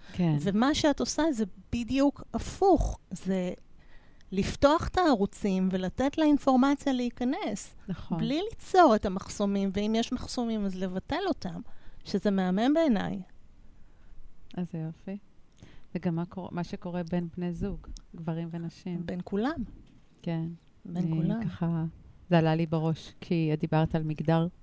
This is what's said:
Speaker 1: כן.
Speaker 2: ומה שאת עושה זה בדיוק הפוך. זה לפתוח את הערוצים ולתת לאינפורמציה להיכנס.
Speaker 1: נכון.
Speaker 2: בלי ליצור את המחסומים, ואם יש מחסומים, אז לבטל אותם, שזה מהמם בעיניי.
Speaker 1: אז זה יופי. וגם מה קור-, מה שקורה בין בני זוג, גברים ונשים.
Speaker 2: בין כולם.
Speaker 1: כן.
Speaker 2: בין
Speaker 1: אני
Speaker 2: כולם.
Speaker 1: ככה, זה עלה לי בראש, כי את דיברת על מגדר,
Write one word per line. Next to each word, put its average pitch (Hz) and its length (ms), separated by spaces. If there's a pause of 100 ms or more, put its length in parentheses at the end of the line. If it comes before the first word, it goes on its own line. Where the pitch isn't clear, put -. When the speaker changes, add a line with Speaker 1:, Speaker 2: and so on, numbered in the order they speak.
(140)
Speaker 1:
כן. 170 260
Speaker 2:
ומה 208 360
שאת 285 240
עושה 262 320
זה 220 120 (280)
בדיוק 254 520 (100)
הפוך. - 680 (120)
זה 185 420 (800)
לפתוח 277 540
את - 100
הערוצים 196 760
ולתת 190 460
לאינפורמציה 277 760
להיכנס. 247 840 (120)
Speaker 1:
נכון. 180 300
Speaker 2:
בלי 240 320
ליצור 339 460
את 202 100
המחסומים, 196 680
ואם 208 220
יש 233 180
מחסומים, 226 520
אז 185 100
לבטל 185 520
אותם, 180 340 (420)
שזה 202 280
מהמם 196 420
בעיניי. 202 480 (1400)
Speaker 1:
אז 180 140
זה 170 60
יופי. 160 400 (800)
וגם 170 200
מה 170 100
קור-, 180 260
מה 175 120
שקורה 180 380 (100)
בין 175 160 (100)
בני 175 160
זוג, 175 340 (280)
גברים 165 360
ונשים. 170 540
Speaker 2:
בין 180 180
כולם. 233 400 (580)
Speaker 1:
כן. 165 240 (400)
Speaker 2:
בין 180 180
Speaker 1:
אני 160 180
Speaker 2:
כולם. 214 220
Speaker 1:
ככה, 165 420 (440)
זה 175 80
עלה 160 180
לי 165 100
בראש, 160 560
כי 165 320
את 151 60
דיברת 160 360
על 160 80
מגדר, 160 440 (160)